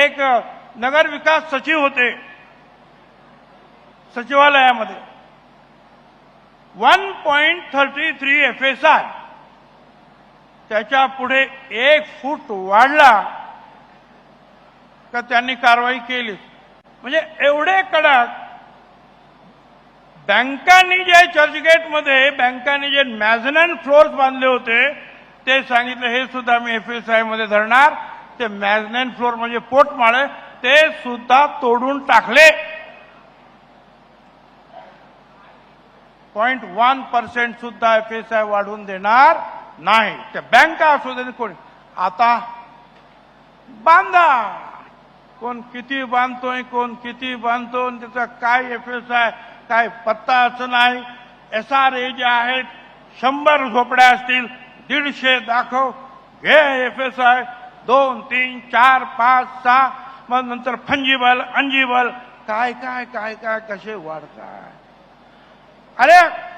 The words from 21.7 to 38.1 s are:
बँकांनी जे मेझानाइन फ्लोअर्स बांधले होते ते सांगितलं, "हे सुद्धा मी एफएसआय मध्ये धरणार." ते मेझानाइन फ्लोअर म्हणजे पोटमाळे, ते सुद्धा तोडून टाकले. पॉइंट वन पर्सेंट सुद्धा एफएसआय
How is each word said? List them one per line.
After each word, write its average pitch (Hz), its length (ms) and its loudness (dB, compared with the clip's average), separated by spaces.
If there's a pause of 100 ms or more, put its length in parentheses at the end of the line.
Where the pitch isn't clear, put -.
बँकांनी 277 640 -2
जे 277 120 2
मेझानाइन 247 720 0
फ्लोअर्स 294 360 4
बांधले 262 360 0
होते 247 460 0 (520)
ते 262 180 0
सांगितलं, 247 440 -2
"हे 247 180 -4
सुद्धा 240 340 -2
मी 240 120 -6
एफएसआय 226 520 -2
मध्ये 220 220 -6
धरणार." 226 480 4 (460)
ते 233 80 -4
मेझानाइन 214 640 -4
फ्लोअर 233 260 -4
म्हणजे 233 220 -6
पोटमाळे, 262 680 0 (380)
ते 254 120 2 (160)
सुद्धा 247 540 0 (160)
तोडून 262 440 -2
टाकले. 240 440 6 (3750)
पॉइंट 233 280 -2
वन 233 380 0
पर्सेंट 240 580 -4
सुद्धा 226 380 -2
एफएसआय 220 460 -4